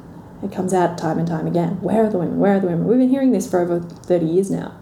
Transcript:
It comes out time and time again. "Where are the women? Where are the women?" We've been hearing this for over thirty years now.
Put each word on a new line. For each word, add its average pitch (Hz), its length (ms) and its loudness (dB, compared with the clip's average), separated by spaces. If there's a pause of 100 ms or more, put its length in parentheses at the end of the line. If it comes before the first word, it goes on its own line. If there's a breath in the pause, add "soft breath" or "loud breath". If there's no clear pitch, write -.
(420)
It 196 100 -6
comes 185 200 -4
out 170 240 2
time 160 220 -2
and 165 100 -2
time 165 180 -4
again. 170 360 0
"Where 220 220 2
are 214 40 2
the 208 80 -2
women? - 220 -2
Where 196 180 4
are 190 40 2
the 190 80 0
women?" 170 180 0
We've 226 100 4
been 254 140 4
hearing 262 220 2
this 190 180 0
for 185 100 2
over 175 200 0
thirty 170 460 -2
years 180 240 0
now. 165 200 -4 (120)